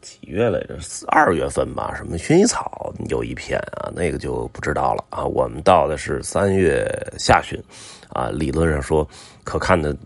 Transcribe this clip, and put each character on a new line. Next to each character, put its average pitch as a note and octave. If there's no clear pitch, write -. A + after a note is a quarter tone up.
几 -
月 A2
来 F#2
着， -
二 C3
月 C2+
份 C#2
吧， A1
什 -
么 D#2+
薰 D3+
衣 G3+
草 -
有 B1
一 A#1
片 -
啊， -
那 E2+
个 C2+
就 B1
不 -
知 D2+
道 C2+
了 -
啊。 -
我 B1+
们 A1+
到 E2+
的 D2+
是 D2
三 G2
月 D#2
下 G2
旬， -
啊， B1
理 D2
论 D#2+
上 D2
说 D2+
可 -
看 F2+
的 D2